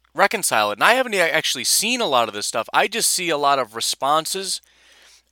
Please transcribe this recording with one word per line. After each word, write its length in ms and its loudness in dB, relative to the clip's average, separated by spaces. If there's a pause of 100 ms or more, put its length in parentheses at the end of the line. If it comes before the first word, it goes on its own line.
(140)
reconcile 560 2
it. 40 -4
And 100 0
I 100 6
haven't 200 0
a-, 200 2
actually 300 -2
seen 360 0
a 60 0
lot 220 2
of 60 -8
this 120 -6
stuff. 260 -4
I 140 2
just 240 -2
see 200 -2
a 60 0
lot 220 2
of 160 -6
responses, 840 -2 (720)